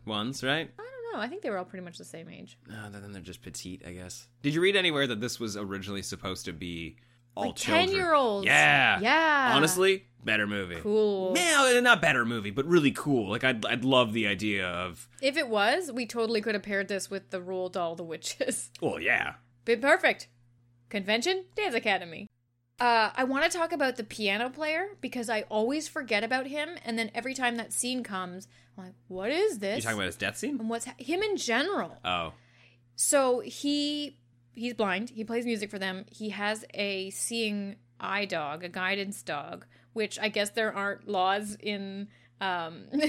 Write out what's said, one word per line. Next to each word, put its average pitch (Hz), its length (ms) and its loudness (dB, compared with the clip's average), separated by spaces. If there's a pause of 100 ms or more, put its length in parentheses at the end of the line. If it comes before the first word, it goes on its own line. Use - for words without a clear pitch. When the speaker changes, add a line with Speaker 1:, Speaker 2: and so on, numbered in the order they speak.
Speaker 1:
ones, 117 400 -4
right? 151 340 -2
Speaker 2:
I - 20 -14
don't 466 320 -10
know. 285 60 -6
I 220 80 -4
think 370 140 -10
they 294 80 -6
were 202 80 -2
all 180 80 -6
pretty 180 180 -14
much 175 140 -16
the - 80 -16
same 165 240 -16
age. - 280 -18 (140)
Speaker 1:
Uh, 107 180 -12
then 101 220 -14
they're 98 100 -12
just 87 200 -14
petite, 90 440 -12
I 87 60 -12
guess. 90 380 -14 (140)
Did 147 100 2
you 165 80 0
read 196 160 4
anywhere 151 300 2
that 113 120 -4
this 120 220 -4
was 104 160 -6
originally 98 460 -6
supposed 92 420 -6
to 90 80 -6
be 82 420 -8 (400)
all - 120 -2
Speaker 2:
Like - 100 -6
Speaker 1:
children? 349 300 4
Speaker 2:
ten-year-olds. 294 580 2
Speaker 1:
Yeah. 143 560 6
Speaker 2:
Yeah. 285 540 4
Speaker 1:
Honestly, 190 480 4 (220)
better 107 200 2
movie. 98 360 -2
Speaker 2:
Cool. 208 520 2
Speaker 1:
No, 285 480 6
not 240 200 6
better 135 240 4
movie, 110 260 -2
but 135 140 0
really 165 260 6
cool. 123 380 2
Like, 110 160 0
I'd, 123 200 2
I'd 120 200 0
love 127 260 8
the 110 160 2
idea 101 400 0
of 90 400 -6 (140)
Speaker 2:
If 269 160 0
it 302 100 0
was, 233 460 2
we 240 120 -4
totally 226 360 -2
could 214 140 -2
have 202 80 -6
paired 196 260 -2
this 196 200 -4
with 196 200 -8
the 190 100 -6
Roald 185 320 -4
Dahl 170 240 -2
The 175 80 -8
Witches. - 720 -6
<laughs> - 60 -20
Speaker 1:
Well, 117 180 0
yeah. 95 360 0 (280)
Speaker 2:
Been 226 160 2
perfect. 294 480 4 (640)
Convention, 240 560 0 (100)
Dance 403 180 0
Academy. 202 540 -2 (540)
Uh, 233 340 6
I 262 80 2
wanna 269 260 4
talk 330 220 0
about 277 240 2
the 240 80 -6
piano 214 460 0
player 311 400 -2 (100)
because 247 300 -6
I 214 140 0
always 247 440 0
forget 226 380 -2
about 254 220 -2
him, 294 220 -6 (140)
and 226 160 -2
then 220 160 -4
every 240 180 -4
time 247 220 0
that 233 160 -8
scene 247 320 -2
comes, 185 460 -8 (280)
I'm 190 80 -14
like, - 80 -18 (140)
"What 190 240 -4
is 359 280 2
this?" 202 180 -2
Speaker 1:
You - 60 -4
talking - 140 0
about 98 100 0
his 85 100 -4
death - 200 -2
scene? 269 220 -4
Speaker 2:
And 220 100 -4
what's 233 160 -4
ha-, 254 120 -10
him 330 260 -2
in 415 140 0
general. 254 680 -2
Speaker 1:
Oh. 87 300 -2 (640)
Speaker 2:
So 262 440 2
he, 294 800 -4 (360)
he's 240 220 -6
blind. 202 360 0
He 220 120 -8
plays 233 220 -2
music 214 260 -2
for 202 80 -8
them. 190 320 -4
He 214 180 -8
has 208 440 -4
a 196 380 -2
seeing 208 640 -4 (240)
eye 202 260 -2
dog, 160 380 -4
a 175 60 -10
guidance 190 520 -4
dog, 160 440 -8 (280)
which 214 260 -2
I 214 100 -2
guess 208 220 0
there 220 240 0
aren't 196 320 -4
laws 208 520 0
in, 202 480 -6 (320)
um, 190 480 -4
<laughs> - 40 -20 (180)